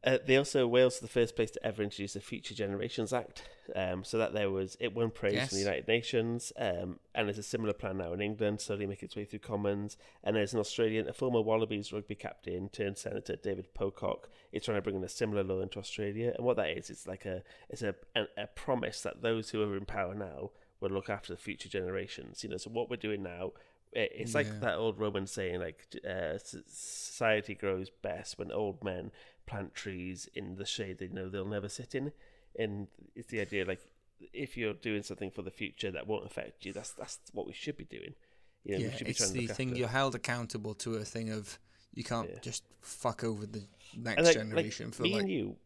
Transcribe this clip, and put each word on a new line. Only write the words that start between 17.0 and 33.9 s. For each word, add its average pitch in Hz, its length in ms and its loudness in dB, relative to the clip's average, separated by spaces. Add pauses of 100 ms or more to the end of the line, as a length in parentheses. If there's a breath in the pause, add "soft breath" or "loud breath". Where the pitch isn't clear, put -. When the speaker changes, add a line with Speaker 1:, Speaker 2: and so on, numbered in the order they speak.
Speaker 1:
like 95 180 -8
a, 92 180 -4 (280 loud breath)
it's - 100 -8
a, 104 140 0 (200)
a, 110 100 2 (120)
a 104 120 -4
promise 120 520 -2
that - 220 -6
those 113 260 2
who 107 140 2
are 104 120 2
in 98 120 -2
power 98 280 -2
now 92 360 -6 (300 soft breath)
will 98 100 0
look 95 180 -2
after 98 240 -4
the 85 80 -8
future - 300 -8
generations. 95 760 -4
You - 60 -4
know, 92 80 -4
so - 100 -8
what 117 220 -2
we're 123 60 -2
doing 104 260 -2
now, 90 300 -4 (420 loud breath)
it, 110 200 2
it's 113 200 -6
like 143 140 4
Speaker 2:
Yeah. 107 120 -6
Speaker 1:
that 107 160 2
old 107 240 0
Roman 101 260 0
saying, 90 340 -2
like, 80 260 -6 (200)
uh, 90 280 -2
s-, - 220 -8 (100)
society - 880 0
grows 95 340 0
best - 500 -6
when - 140 -4
old 104 320 -2
men 90 260 -4 (360 loud breath)
plant 98 280 -6
trees 92 600 -8
in 95 220 -6
the 98 80 -6
shade 95 340 -4
they 92 100 -6
know 95 200 -6
they'll 95 180 -4
never 101 220 -2
sit - 260 -10
in. 139 180 0 (460 soft breath)
And 104 280 -2 (300)
it's - 120 -14
the 113 120 -2
idea, 98 240 2
like, 92 160 -2 (520)